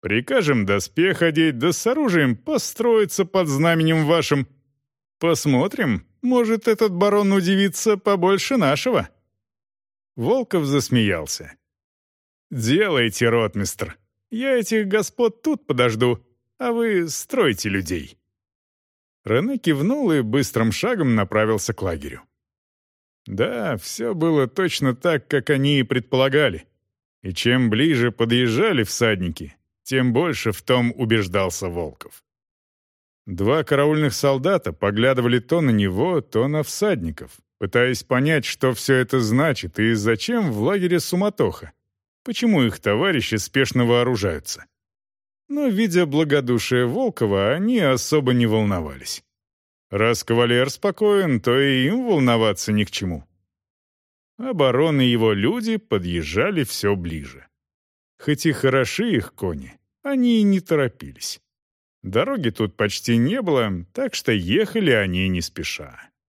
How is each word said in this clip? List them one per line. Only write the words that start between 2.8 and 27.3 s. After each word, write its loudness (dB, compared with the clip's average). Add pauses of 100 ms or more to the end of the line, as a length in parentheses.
под 0
знаменем 2
вашим. 2 (720)
Посмотрим, 0 (160)
может, 0
этот 2
барон 2
удивится 2
побольше 0
нашего». 0 (1040)
Волков -2
засмеялся. -2 (920)
«Делайте, 0
ротмистр. -2 (320)
Я 0
этих 0
господ 0
тут -4
подожду, 2 (320)
а -2
вы 0
стройте -2
людей». -6 (1080)
Рене -2
кивнул 0
и 2
быстрым 0
шагом 0
направился 0
к -8
лагерю. -8 (1040)
Да, -4
все -6
было 0
точно -2
так, -2
как -2
они 2
и 0
предполагали. 0 (540)
И -10